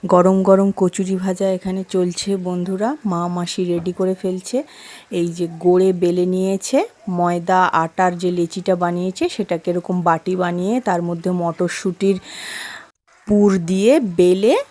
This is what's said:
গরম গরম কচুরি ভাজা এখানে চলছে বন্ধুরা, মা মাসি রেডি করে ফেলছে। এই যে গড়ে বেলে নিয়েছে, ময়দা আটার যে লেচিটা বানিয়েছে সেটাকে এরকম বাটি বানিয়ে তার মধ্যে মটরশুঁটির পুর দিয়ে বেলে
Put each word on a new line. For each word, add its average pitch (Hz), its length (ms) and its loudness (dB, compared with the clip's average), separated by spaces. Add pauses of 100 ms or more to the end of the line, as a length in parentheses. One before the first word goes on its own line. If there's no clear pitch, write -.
(120)
গরম 185 240 6 (120)
গরম 196 200 6 (120)
কচুরি 190 340 0 (100)
ভাজা 190 220 -2 (100)
এখানে 185 240 -6 (140)
চলছে 185 360 -2 (160)
বন্ধুরা, 185 420 -4 (220)
মা 170 100 -2 (160)
মাসি 175 340 -4
রেডি 175 280 -2
করে 185 240 0
ফেলছে। 185 360 -4 (600)
এই 170 160 0
যে 175 100 -4 (180)
গড়ে 180 240 6 (140)
বেলে 180 220 2 (100)
নিয়েছে, 190 440 0 (400)
ময়দা 175 420 2 (220)
আটার 180 360 0
যে 180 200 0
লেচিটা 180 360 0 (100)
বানিয়েছে 180 400 -2 (100)
সেটাকে 180 360 -4
এরকম 180 260 -2 (120)
বাটি 165 340 0
বানিয়ে 180 320 -2 (140)
তার 180 200 0
মধ্যে 170 220 -4 (120)
মটরশুঁটির 180 760 -2 (1120)
পুর 208 200 6 (200)
দিয়ে 190 240 4 (260)
বেলে 185 340 4 (180)